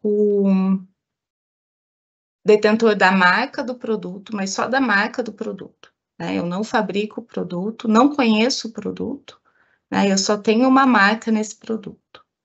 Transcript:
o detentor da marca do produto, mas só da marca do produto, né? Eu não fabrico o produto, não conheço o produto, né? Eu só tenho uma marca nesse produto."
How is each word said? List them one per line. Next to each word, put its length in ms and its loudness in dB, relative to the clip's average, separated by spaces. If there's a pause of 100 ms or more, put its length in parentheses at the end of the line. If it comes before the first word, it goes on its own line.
o 420 0 (2000)
detentor 520 4
da 160 4
marca 500 2
do 140 -8
produto, 580 -8
mas 160 -6
só 160 -4
da 140 -2
marca 420 0
do 100 -10
produto, 600 -14 (260)
né? 180 -6
Eu 100 -4
não 180 -6
fabrico 560 -4
o 40 -14
produto, 600 -8
não 260 4
conheço 560 0
o 40 -16
produto, 680 -10 (500)
né? 200 2
Eu 80 2
só 180 0
tenho 320 2
uma 180 4
marca 440 2
nesse 260 -2
produto." 680 -14 (200)